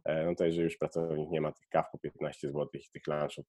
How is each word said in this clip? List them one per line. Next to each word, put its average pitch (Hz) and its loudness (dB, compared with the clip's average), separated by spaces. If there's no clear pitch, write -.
e, 80 2
no 87 2
to 90 2
jeżeli 85 4
już 82 0
pracownik 80 -2
nie 82 0
ma 76 0
tych - -20
kaw - 4
po - -12
piętnaście 73 -4
złotych 71 -4
i - -20
tych - -16
lunchów 73 -2